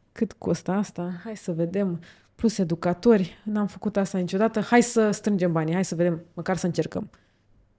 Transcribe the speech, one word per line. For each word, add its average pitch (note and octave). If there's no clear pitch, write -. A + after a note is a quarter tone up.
cât -
costă -
asta? F3+
Hai A3
să -
vedem. F3
Plus -
educatori, F3
n-am G#3
făcut -
asta G3
niciodată, G3
hai A#3+
să A3+
strângem F#3
banii, D#3+
hai F#3+
să -
vedem, E3+
măcar F3+
să E3+
încercăm.” -